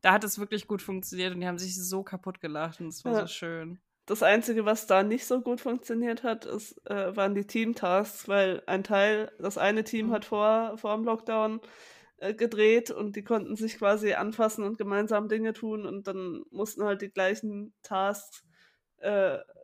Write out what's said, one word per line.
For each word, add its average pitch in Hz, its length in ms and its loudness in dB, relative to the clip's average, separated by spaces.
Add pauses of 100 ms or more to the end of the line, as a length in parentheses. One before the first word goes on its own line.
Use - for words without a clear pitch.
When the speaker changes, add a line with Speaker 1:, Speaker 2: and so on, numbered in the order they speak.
Speaker 1:
da 185 120 6
hat 208 100 4
es 208 140 -4
wirklich 208 300 -4
gut 202 160 -4
funktioniert 185 500 -4
und 180 80 -6
die 180 60 -2
haben 175 100 -4
sich 185 180 -6
so 185 280 -4
kaputt 185 360 -10
gelacht 160 400 -6
und 165 100 -8
es - 140 -16
war 247 100 -2
Speaker 2:
Ja. 214 80 2
Speaker 1:
so 180 60 -4
schön. 165 520 -10 (260)
Speaker 2:
Das 208 160 -2
Einzige, 220 440 4
was 220 200 2
da 190 160 6
nicht 214 240 0
so 254 160 0
gut 240 200 -2
funktioniert 240 600 -2
hat, 226 240 -4
ist, - 320 -8 (100)
äh, 196 280 -2
waren 202 180 2
die 202 140 -2
Teamtasks, 220 800 0
weil 196 400 2
ein 190 160 0
Teil, 214 560 2
das 196 180 -4
eine 208 260 4
Team 220 240 -2
Speaker 1:
Mhm. 233 40 0
Speaker 2:
hat 208 140 -2
vor, 220 520 2
vor 214 180 -2
dem 220 100 -2
Lockdown, 220 540 0 (580)
äh, 196 160 -4
gedreht 220 580 4
und 208 260 -6
die 202 60 -8
konnten 214 340 -2
sich 220 200 -4
quasi 208 360 4
anfassen 220 500 0
und 214 140 -4
gemeinsam 208 500 0
Dinge 220 260 0
tun 214 320 -6
und 196 220 -8
dann 185 420 -6
mussten 202 340 -6
halt 202 180 0
die 202 80 -8
gleichen 208 720 -2
Tasks, 202 640 -4 (540)
äh, 196 400 2 (240)